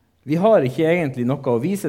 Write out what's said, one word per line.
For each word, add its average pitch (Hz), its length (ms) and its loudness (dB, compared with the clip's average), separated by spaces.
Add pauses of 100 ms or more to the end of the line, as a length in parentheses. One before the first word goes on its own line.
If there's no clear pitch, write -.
(260)
Vi 156 160 -2
har 202 240 4
ikke 156 240 0
egentlig 139 380 -2
noe 131 240 -2
å 117 100 0
vise 190 260 -4